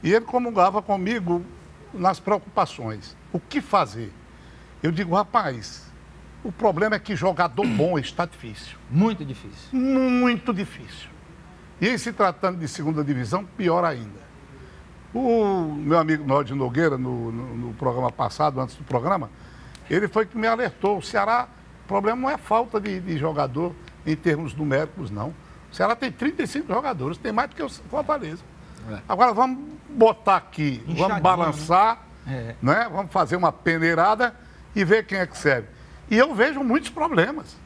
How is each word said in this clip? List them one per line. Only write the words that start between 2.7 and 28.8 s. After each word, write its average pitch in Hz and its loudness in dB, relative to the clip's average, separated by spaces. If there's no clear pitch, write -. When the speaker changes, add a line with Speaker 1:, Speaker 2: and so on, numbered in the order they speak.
Speaker 1:
O 180 -2
que - -4
fazer? 113 -2
Eu 165 2
digo, 170 -2
"Rapaz, 185 -2
o 220 -8
problema 208 2
é - -2
que - -6
jogador 175 0
bom 180 2
está 143 -2
difícil." - -14
Speaker 2:
Muito 180 2
difícil. - -14
Speaker 1:
Muito 247 2
difícil. - -8
E 180 2
em 240 0
se 233 -6
tratando 185 0
de 160 -6
segunda 151 -2
divisão, 139 -2
pior 175 2
ainda. 117 -6
O 208 2
meu 151 4
amigo 156 2
Nod 135 2
Nogueira, 139 0
no, 123 -4
no, 117 -8
no 117 -8
programa 123 -2
passado, 135 -2
antes 127 -6
do - -16
programa, 139 -2
ele 190 0
foi 220 0
que - -12
me 220 0
alertou. 220 0
O - -8
Ceará, 226 0
o - -20
problema 208 0
não 269 0
é 302 -2
falta 226 0
de, 196 -4
de 175 -4
jogador 147 -2
em 156 0
termos 156 0
numéricos, 147 -2
não. 104 -6
O - -20
Ceará 208 2
tem 247 -4
trinta 302 -4
e 240 -2
cinco 285 -6
jogadores, 185 -4
tem - -6
mais 240 0
do - -20
que 339 -6
o 277 -6
Fortaleza. 240 -6